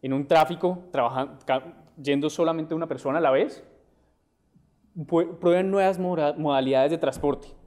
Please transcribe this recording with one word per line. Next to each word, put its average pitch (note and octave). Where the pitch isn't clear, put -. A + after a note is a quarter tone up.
en C3+
un C#3
tráfico, F3
trabajan, C3
ca-, C3+
yendo C#3+
solamente D#3+
una E3
persona C#3
a -
la D3
vez, -
pue-, E3
prueben F3+
nuevas F#3+
mora-, E3
modalidades C3+
de E3
transporte. C#3+